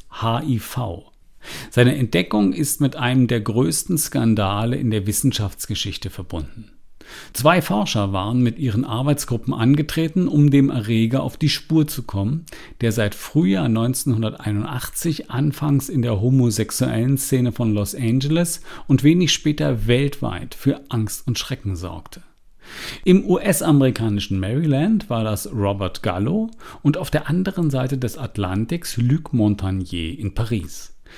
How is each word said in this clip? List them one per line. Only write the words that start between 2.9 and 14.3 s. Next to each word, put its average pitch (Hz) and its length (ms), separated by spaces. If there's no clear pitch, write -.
einem 123 320
der 117 140
größten 143 580
Skandale 110 800
in 110 160
der 104 160
Wissenschaftsgeschichte 104 1000
verbunden. 87 600
Zwei 170 280
Forscher 104 520
waren 107 320
mit 120 160
ihren 120 240
Arbeitsgruppen 127 680
angetreten, 156 760
um 147 220
dem 139 200
Erreger 113 540
auf 127 120
die 156 120
Spur 156 400
zu - 160
kommen, 117 420
der 117 120
seit 104 240
Frühjahr 180 520
neunzehnhunderteinundachtzig 113 1600